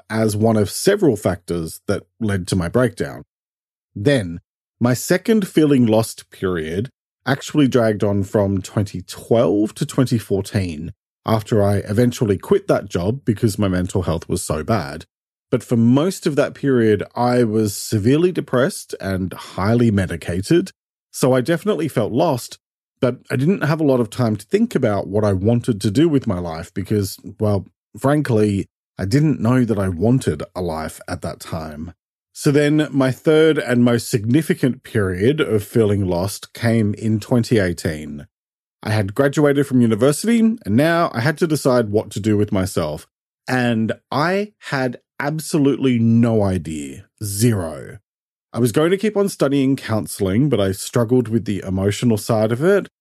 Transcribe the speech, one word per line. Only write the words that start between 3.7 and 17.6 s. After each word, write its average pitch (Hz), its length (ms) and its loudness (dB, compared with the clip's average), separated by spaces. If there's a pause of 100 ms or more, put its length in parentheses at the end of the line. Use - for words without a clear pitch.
Then, 104 460 0 (400)
my 120 160 2
second 185 520 0
feeling 143 380 4
lost 110 460 0
period 90 580 -4 (340)
actually 143 440 0
dragged 110 360 2
on 101 200 0
from 98 400 0
twenty 98 400 -6
twelve 113 720 0
to - 100 -4
twenty 127 320 0
fourteen, 92 760 -4 (320)
after 107 400 0
I 101 140 2
eventually 107 640 0
quit - 280 0
that 160 220 0
job 92 340 -4
because 107 360 0
my 104 80 2
mental 90 340 -2
health 85 260 -4
was 90 140 -4
so 78 220 -6
bad. 82 420 -6 (460)
But 123 120 0
for 120 140 -2
most 135 480 2
of 151 100 -2
that 135 200 0
period, 113 480 2 (120)
I 123 280 2
was 110 340 0